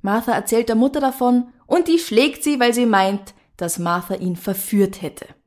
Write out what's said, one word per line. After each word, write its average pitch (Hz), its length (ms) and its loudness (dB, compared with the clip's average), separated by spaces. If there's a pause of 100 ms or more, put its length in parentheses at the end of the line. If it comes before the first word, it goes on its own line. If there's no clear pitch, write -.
Martha 226 320 -2
erzählt 226 380 0
der 220 60 0
Mutter 269 240 2
davon 247 480 0 (180)
und 339 220 2
die 330 100 4
schlägt 277 440 0
sie, 294 160 0
weil 240 140 4
sie 240 140 2
meint, 196 480 0 (240)
dass 175 200 -6
Martha 175 360 -4
ihn 180 220 -4
verführt 196 680 -2
hätte. - 240 -12 (200)